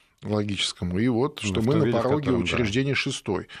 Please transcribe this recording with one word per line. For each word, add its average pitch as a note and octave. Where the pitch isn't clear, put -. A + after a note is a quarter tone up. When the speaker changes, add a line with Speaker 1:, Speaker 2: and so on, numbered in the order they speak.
Speaker 1:
логическому, G#2
и B2
вот, B2+
Speaker 2:
Ну, A2
Speaker 1:
что G2+
Speaker 2:
в A2
Speaker 1:
мы C3
Speaker 2:
том -
Speaker 1:
на -
Speaker 2:
виде, A2+
в A#2
Speaker 1:
пороге C#3
Speaker 2:
котором, B2+
да. A2+
Speaker 1:
учреждения A#2
шестой. G2+